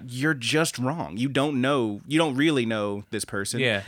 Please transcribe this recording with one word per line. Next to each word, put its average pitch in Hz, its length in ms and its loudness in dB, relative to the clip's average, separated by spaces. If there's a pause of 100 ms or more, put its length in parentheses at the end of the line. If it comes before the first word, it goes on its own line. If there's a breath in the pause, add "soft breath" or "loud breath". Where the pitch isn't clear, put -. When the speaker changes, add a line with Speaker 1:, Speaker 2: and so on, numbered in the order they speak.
Speaker 1:
Yeah. 123 140 -8
Speaker 2:
you're 156 120 2
just 139 460 0
wrong. 123 360 -4
You 123 140 0
don't 139 320 0
know, 123 460 0
you 147 100 0
don't 156 180 4
really 143 300 4
know 104 460 -2
this 107 120 -4
person. 101 360 -4
Speaker 1:
Yeah. 110 280 2